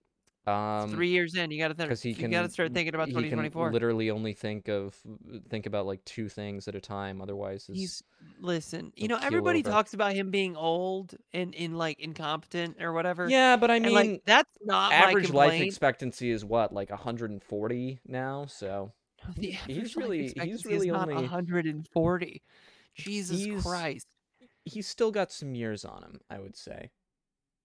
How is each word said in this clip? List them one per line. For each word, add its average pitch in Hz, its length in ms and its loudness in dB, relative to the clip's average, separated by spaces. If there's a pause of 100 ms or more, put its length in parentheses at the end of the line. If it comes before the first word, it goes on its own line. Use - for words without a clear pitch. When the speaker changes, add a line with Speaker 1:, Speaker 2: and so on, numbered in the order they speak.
(460)
Speaker 1:
It's - 20 0
Speaker 2:
Um, 104 420 0
Speaker 1:
three 175 180 0
years 175 280 2
in. 170 140 -2
You 151 80 -6
gotta 156 160 0
th-, 160 140 -2
Speaker 2:
'cause 120 140 -2
he 120 80 -2
Speaker 1:
you 117 180 -2
gotta 175 200 2
Speaker 2:
can, - 20 -6
Speaker 1:
start 160 240 -2
thinking 165 200 0
about 160 140 0
Speaker 2:
he 127 60 -4
can - 80 0
Speaker 1:
twenty 151 120 -2
twenty-four. 156 380 0
Speaker 2:
literally 113 380 2
only 107 240 -2
think 107 340 -6
of, 98 260 -2 (540)
think 110 160 -6
about, 101 220 -2
like, 98 180 -6
two 107 240 -8
things 101 400 -8
at 101 60 -8
a 98 80 -6
time. 98 400 -8
Otherwise, 98 440 -6
his 95 120 -10
Speaker 1:
He's, 95 240 -8 (380)
listen, 170 540 -4
you - 80 -8
Speaker 2:
he'll 214 60 -2
Speaker 1:
know, 233 100 0
Speaker 2:
keel 269 80 -2
Speaker 1:
everybody 330 340 2
Speaker 2:
over. 226 100 -2
Speaker 1:
talks 214 240 2
about 202 200 2
him 196 160 -2
being 190 260 0
old 180 580 -2 (180)
and, 180 220 -4
and, 165 240 -4
like, 160 220 0
incompetent 160 840 -6
or 165 100 -2
whatever. 175 360 0
Speaker 2:
Yeah, 262 280 8
but 233 140 6
I 233 60 6
Speaker 1:
And, 233 160 4
like, 208 180 8
Speaker 2:
mean, 196 160 -4
Speaker 1:
that's 233 360 6
not 196 280 4
my 151 60 8
Speaker 2:
average 185 340 8
life 139 220 10
Speaker 1:
complaint. 170 120 4
Speaker 2:
expectancy 127 680 0
is 107 140 -2
what, 107 300 2
like, 101 160 -4
a 101 60 -6
hundred 117 340 -6
and 101 120 -10
forty 123 640 -4
now? 135 400 -6
So 101 460 -8 (340)
Speaker 1:
No, 185 80 -10
the 165 60 -8 (120)
Speaker 2:
he, - 40 -8
Speaker 1:
average 135 200 -8
Speaker 2:
he's 226 200 -8
Speaker 1:
life 269 80 -4
Speaker 2:
really, 190 180 -2
he's 131 100 -4
Speaker 1:
expectancy 185 360 -8
Speaker 2:
really 190 200 0
Speaker 1:
is 170 40 0
not 185 160 -2
Speaker 2:
only 147 160 -2
Speaker 1:
a - 40 -4
hundred 175 380 -2
and 156 220 -4
forty. 170 540 0 (520)
Jesus 190 500 -4
Speaker 2:
he's 208 180 -4
Speaker 1:
Christ. 165 440 -4 (580)
Speaker 2:
he's 202 220 -8
still 226 240 0
got 202 200 0
some 139 240 -10
years 110 300 -4
on 92 180 -16
him, 82 180 -18 (100)
I - 80 -10
would 98 180 -14
say. - 340 -14 (760)